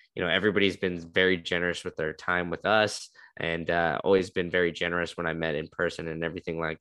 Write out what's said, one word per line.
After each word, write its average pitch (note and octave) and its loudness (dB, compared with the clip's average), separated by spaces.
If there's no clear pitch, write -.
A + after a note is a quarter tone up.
you - -6
know, F2 0
everybody's F#2+ 2
been F2+ -2
very F#2 2
generous E2+ -2
with F2 -8
their D#2 -4
time F2 -2
with - -6
us G#2 2
and, E2 -4
uh, E2+ 2
always F#2 4
been F2 -2
very F2+ 2
generous E2+ -2
when E2+ -4
I E2 0
met D#2+ -2
in D#2 -4
person E2+ -4
and D#2+ -4
everything E2 -6
like D#2+ -4